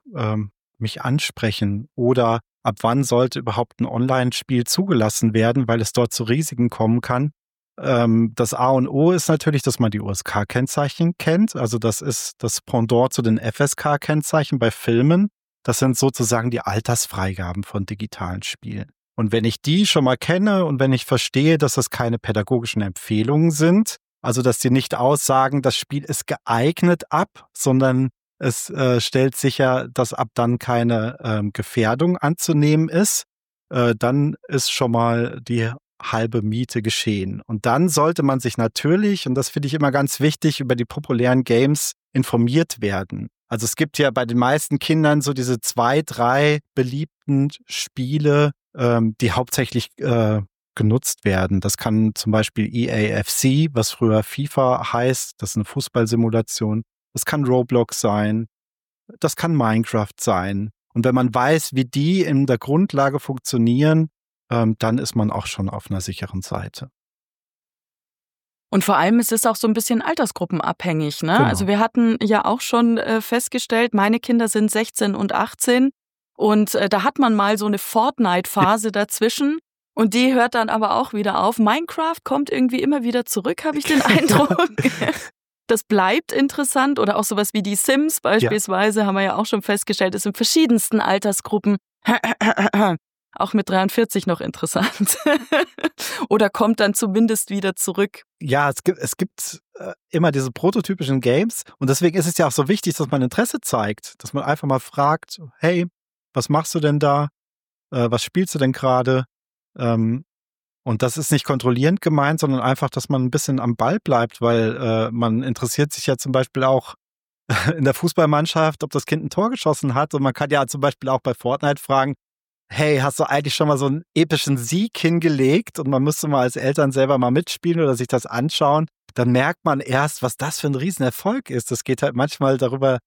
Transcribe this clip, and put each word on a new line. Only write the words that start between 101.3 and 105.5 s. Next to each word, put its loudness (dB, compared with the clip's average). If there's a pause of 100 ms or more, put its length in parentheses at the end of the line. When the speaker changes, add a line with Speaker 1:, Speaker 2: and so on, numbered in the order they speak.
Speaker 1:
Und 0
deswegen 2
ist 2
es -2
ja 4
auch -2
so 0
wichtig, 0
dass -4
man 2
Interesse 0
zeigt, -4
dass -12
man -4
einfach -2
mal 2
fragt, -2 (160)